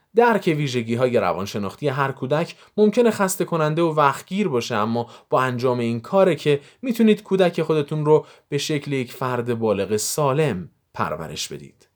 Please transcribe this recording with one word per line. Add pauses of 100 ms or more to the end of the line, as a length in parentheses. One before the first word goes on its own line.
(160)
درک
ویژگی‌های
روانشناختی
هر
کودک (220)
ممکنه
خسته
کننده
و
وقتگیر
باشه،
اما (200)
با
انجام
این
کاره
که (220)
می‌تونید
کودک
خودتون
رو (240)
به
شکل
یک
فرد
بالغ
سالم (240)
پرورش
بدید.